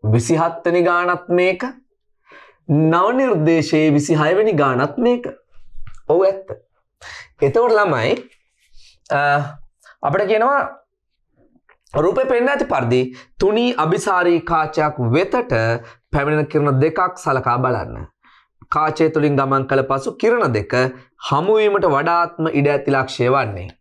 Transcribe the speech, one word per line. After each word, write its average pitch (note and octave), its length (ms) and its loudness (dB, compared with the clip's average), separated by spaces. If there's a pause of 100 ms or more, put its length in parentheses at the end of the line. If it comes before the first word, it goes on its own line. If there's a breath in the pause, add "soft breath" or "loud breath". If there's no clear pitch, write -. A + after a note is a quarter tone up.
විසිහත් D#3 600 0
වෙනි F3 180 2
ගානත් F3 460 0
මේක, F3+ 340 2 (1000 loud breath)
නව D#3+ 500 2
නිර්දේශයේ D#3+ 760 2
විසිහය D3+ 440 2
වෙනි G#3+ 180 2
ගානත් C#3+ 440 0
මේක. A#3+ 280 0 (800)
ඔව් E3+ 160 2
ඇත්ත. - 260 0 (920 loud breath)
එතකොට A3+ 320 2
ළමයි, E3+ 420 2 (920 soft breath)
අ, C#3+ 120 -2 (840 loud breath)
අපිට F#3+ 260 -2
කියනවා A#3 340 2 (1300)
රූපේ F3+ 320 0
පෙන්න B3+ 240 0
ඇති C#4 160 -2
පරිදි B2+ 360 0 (360 loud breath)
තුනී A#3 400 0
අපිසාරී F3 640 0
කාචයක් D#3 560 -2 (140)
වෙතට G3+ 420 0 (560 loud breath)
පැමිණෙන D3+ 380 -2
කිරණ C#3+ 340 0
දෙකක් F3+ 360 0
සලකා B2+ 400 -2
බලන්න. A#2 500 -4 (640 soft breath)
කාචය D#3 400 0
තුලින් D3 260 0
ගමන් C3+ 320 0
කළ C3+ 160 0
පසු C3+ 340 -4
කිරණ G#3+ 360 2
දෙක G2+ 200 -4 (480 loud breath)
හමු F3 360 0
වීමට G3+ 280 2
වඩාත්ම E3 680 0
ඉඩ C#3+ 140 2
ඇති C#3+ 240 0
ලක්ෂය B2+ 380 0
වන්නේ. G#2+ 380 -2 (140)